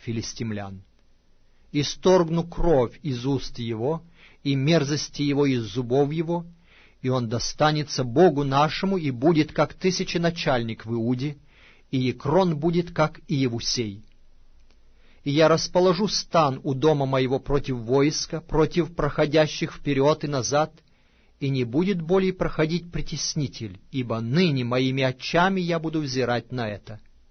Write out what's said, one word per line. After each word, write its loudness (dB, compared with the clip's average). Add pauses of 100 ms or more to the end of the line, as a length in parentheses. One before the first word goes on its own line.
филистимлян. -8 (880)
Исторгну 2
кровь 2
из -4
уст -2
его, -4 (400)
и 0
мерзости 0
его 2
из 2
зубов 0
его, -4 (560)
и -4
он 0
достанется -2
Богу 4
нашему, 0
и -2
будет 2
как 0
тысяченачальник -2
в -4
Иуде, -2 (540)
и -2
Екрон 2
будет -2
как 0
Иевусей. -2 (1200)
И -2
я 6
расположу 2
стан 0
у -2
дома 4
моего 0
против -2
войска, 0
против 0
проходящих 0
вперед 0
и -4
назад, 0 (640)
и -2
не 0
будет 0
более 2
проходить -2
притеснитель, -6 (100)
ибо -4
ныне 2
моими 0
очами 0
я -2
буду -4
взирать -2
на -4
это. -12 (300)